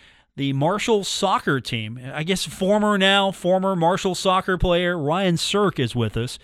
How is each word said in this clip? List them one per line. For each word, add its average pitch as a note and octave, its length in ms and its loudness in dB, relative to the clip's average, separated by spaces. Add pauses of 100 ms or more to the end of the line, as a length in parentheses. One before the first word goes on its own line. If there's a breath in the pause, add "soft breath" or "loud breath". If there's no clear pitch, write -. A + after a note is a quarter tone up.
(360 soft breath)
the C#3 160 -2
Marshall G3 520 0
soccer F#3 580 -2
team, A2+ 380 -8 (120)
I D3 120 -6
guess F#3 200 -2
former G#3 540 0
now, G3 320 4
former F#3+ 460 0
Marshall F3 400 0
soccer F#3 420 0
player, F3 400 2
Ryan E3+ 400 0
Sirk G3+ 420 0
is B2 160 -2
with A2+ 220 0
us. A#2 260 -6